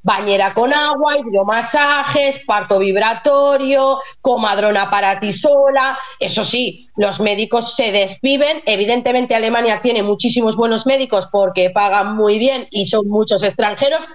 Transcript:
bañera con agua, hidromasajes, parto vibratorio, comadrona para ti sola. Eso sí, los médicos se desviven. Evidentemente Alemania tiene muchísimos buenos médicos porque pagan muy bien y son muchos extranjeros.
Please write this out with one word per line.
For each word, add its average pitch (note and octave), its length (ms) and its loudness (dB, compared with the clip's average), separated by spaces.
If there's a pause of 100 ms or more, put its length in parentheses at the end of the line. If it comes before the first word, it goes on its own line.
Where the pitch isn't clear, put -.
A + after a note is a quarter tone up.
bañera G3 540 0
con A#3+ 180 2
agua, D4 460 0
hidromasajes, C4+ 1200 0
parto G3+ 400 0
vibratorio, C4+ 1200 2 (200)
comadrona G#3 680 0
para G3 300 0
ti G#3 120 -4
sola. C#4 640 2 (240)
Eso G3+ 240 -4
sí, A#3+ 520 -4
los G3+ 240 -2
médicos G#3+ 560 -2
se A3+ 160 0
desviven. C4+ 720 0
Evidentemente A#3+ 680 0
Alemania A3+ 440 0
tiene A#3 220 0
muchísimos A3 540 0
buenos A3+ 320 0
médicos B3+ 440 0
porque F#3 380 0
pagan G3+ 460 0
muy G#3+ 240 2
bien B3+ 320 -2
y G3+ 160 -4
son G#3+ 200 0
muchos G#3 360 0
extranjeros. A3+ 720 -2